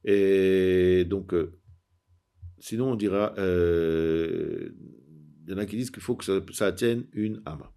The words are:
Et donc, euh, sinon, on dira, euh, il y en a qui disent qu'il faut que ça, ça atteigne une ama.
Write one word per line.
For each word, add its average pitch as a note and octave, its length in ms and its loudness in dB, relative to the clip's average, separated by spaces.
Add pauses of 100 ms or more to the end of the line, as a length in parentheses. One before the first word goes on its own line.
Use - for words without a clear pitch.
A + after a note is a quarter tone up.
Et F#2+ 1000 4
donc, F#2+ 280 -4
euh, E2 240 -2 (1000)
sinon, B2+ 320 -2
on A#2 40 0
dira, G#2 420 0
euh, E2 1300 0 (760)
il E2 80 -14
y - 20 -8
en F#2+ 40 -6
a G#2 80 -4
qui G2+ 100 -10
disent A#2+ 160 -4
qu'il G#2+ 120 -16
faut B2 120 -2
que - 80 -14
ça, G2 160 0 (140)
ça G2+ 140 0
atteigne A#2 440 0
une G#2+ 340 -6
ama. D2 320 -14